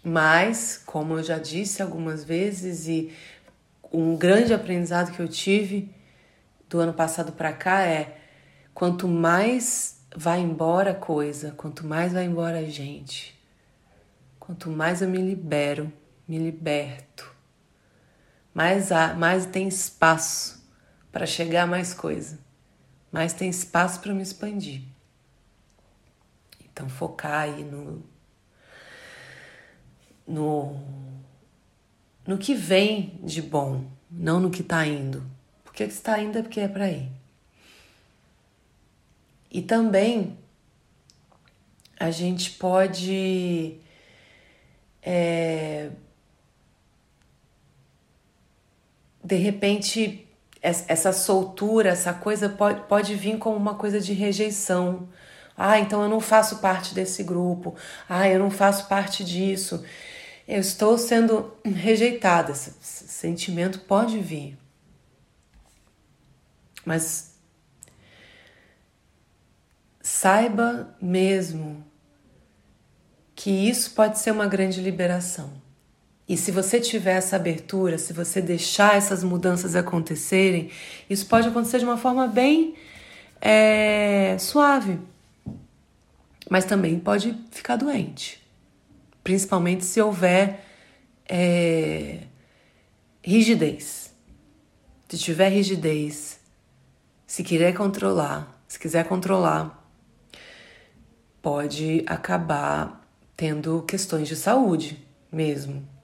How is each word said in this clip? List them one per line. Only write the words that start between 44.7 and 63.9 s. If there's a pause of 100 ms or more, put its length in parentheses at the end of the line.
é, (3250)
de
repente, (340)
es-,
essa
soltura,
essa
coisa
pode,
pode
vir
como
uma
coisa
de
rejeição. (480)
"Ah,
então
eu
não
faço
parte
desse
grupo. (340)
Ah,
eu
não
faço
parte
disso. (640)
Eu
estou
sendo (140)
rejeitada."
Esse, (120)
esse
sentimento
pode